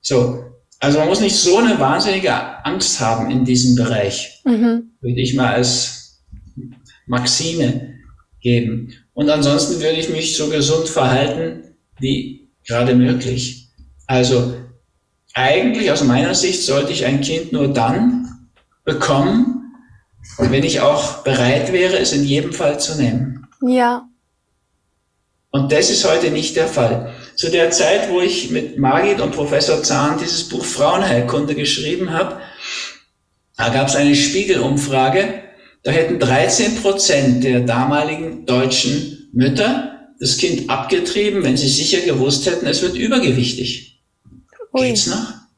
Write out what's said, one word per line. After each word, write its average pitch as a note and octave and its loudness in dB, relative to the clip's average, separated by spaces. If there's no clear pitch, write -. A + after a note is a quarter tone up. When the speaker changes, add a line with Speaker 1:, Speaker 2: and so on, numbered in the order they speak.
Speaker 1:
So. - 0
Also C#3+ 2
man D#3+ 2
muss G3 0
nicht G3+ 2
so F3+ 4
eine A#3 4
wahnsinnige F#3 0
Angst F3 -4
haben A#2 0
in B2+ 2
diesem B2 4
Bereich, A2+ -2
Speaker 2:
Mhm. A#3 0
Speaker 1:
würde B2 -2
ich B2+ 0
mal A#2+ 2
als - -2
Maxime C#3+ -2
geben. A#2+ 0
Und D3 0
ansonsten D3 2
würde D#3+ 0
ich D#3+ -4
mich D#3+ -4
so D3+ -2
gesund D#3 0
verhalten, C#3 -2
wie - -4
gerade B2 2
möglich. B2 0
Also B2 2
eigentlich D3 2
aus C#3+ 2
meiner B2+ 2
Sicht - 0
sollte C#3 0
ich - -4
ein C#3 0
Kind D#3+ -4
nur C#3 0
dann F#3+ 0
bekommen, F#3 2
und B2+ 2
wenn C#3 2
ich - -2
auch - 2
bereit B2+ 2
wäre, F#3 2
es B2+ 0
in C#3+ 2
jedem C#3 0
Fall C#3+ -2
zu D#3+ -4
nehmen. B2+ -2
Speaker 2:
Ja. B3 2
Speaker 1:
Und C#3 0
das D3+ 4
ist - 0
heute D#3+ 2
nicht D3+ -4
der E3 2
Fall. - -2
Zu E3 -2
der E3 2
Zeit, F#3+ 2
wo F3+ 2
ich - -2
mit - -4
Margit D#3 2
und D3 -2
Professor D3+ 0
Zahn C#3+ 0
dieses E3+ -6
Buch - -6
Frauenheilkunde D3 0
geschrieben D#3+ -4
habe, F#3+ -4
da A2+ 0
gab's C3+ 0
eine C#3+ 4
Spiegel-Umfrage, C#3+ 0
da - -4
hätten D#3+ 0
dreizehn D3+ 2
Prozent C#3 2
der B2+ 2
damaligen D3 -2
deutschen B2+ -2
Mütter G3+ 0
das - -2
Kind E3+ -2
abgetrieben, G3 -2
wenn B2+ 2
sie C#3 0
sicher F3 0
gewusst C#3+ 0
hätten, E3+ -2
es - -2
wird F3+ -2
übergewichtig. - -2
Speaker 2:
Ui. C4 0
Speaker 1:
Geht's A3+ 0
noch? A3 -6